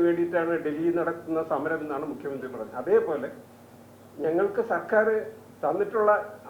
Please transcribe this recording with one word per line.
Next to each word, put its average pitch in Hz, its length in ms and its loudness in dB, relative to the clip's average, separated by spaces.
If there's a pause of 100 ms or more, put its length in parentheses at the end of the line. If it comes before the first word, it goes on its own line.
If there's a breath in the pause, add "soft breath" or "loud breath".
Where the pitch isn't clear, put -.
വേണ്ടിയിട്ടാണ് 170 480 2 (120)
ഡൽഹി 156 340 0
നടത്തുന്ന 160 520 -2
സമരം 151 340 -2
എന്നാണ് 147 280 -4
മുഖ്യമന്ത്രി 131 400 -8
പറഞ്ഞത്. 110 300 -8
അതേപോലെ 175 460 2 (960)
ഞങ്ങൾക്ക് 190 360 2 (120)
സർക്കാർ 214 340 4 (560)
തന്നിട്ടുള്ള 208 480 2 (380)